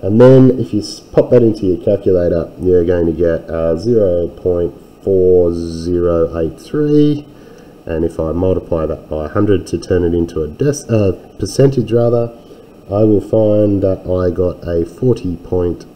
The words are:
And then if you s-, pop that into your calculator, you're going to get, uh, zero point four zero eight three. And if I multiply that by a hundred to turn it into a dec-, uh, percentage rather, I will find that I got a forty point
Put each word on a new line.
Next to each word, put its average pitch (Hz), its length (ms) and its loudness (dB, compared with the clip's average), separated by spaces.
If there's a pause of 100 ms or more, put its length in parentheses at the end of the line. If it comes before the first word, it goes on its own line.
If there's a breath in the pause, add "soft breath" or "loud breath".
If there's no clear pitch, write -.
And 104 200 2
then 131 380 8
if - 140 -4
you 107 80 -2
s-, - 200 -12
pop - 300 -2
that 123 120 6
into 107 240 0
your 87 180 -2
calculator, 87 760 0
you're 90 240 2
going 85 220 0
to 82 60 0
get, 82 380 -2
uh, 82 260 -2
zero 92 520 0
point 87 460 -4 (300)
four 92 480 2
zero 85 880 -2
eight 82 220 -6
three. 147 680 0 (600 loud breath)
And 82 180 -2
if 82 140 -4
I 80 140 -4
multiply 87 540 -2
that 78 220 -8
by 78 180 -6
a - 20 -10
hundred 104 400 0
to 85 100 -6
turn 90 240 -2
it 87 120 0
into 85 280 -2
a 76 60 -6
dec-, 135 420 -4
uh, 104 480 -2
percentage 107 540 -4
rather, 117 440 0 (500 loud breath)
I 101 180 0
will 104 160 4
find 104 640 0
that 95 240 -2
I 90 280 -2
got 87 320 -4
a 85 200 -2
forty 101 500 -4
point 87 600 -6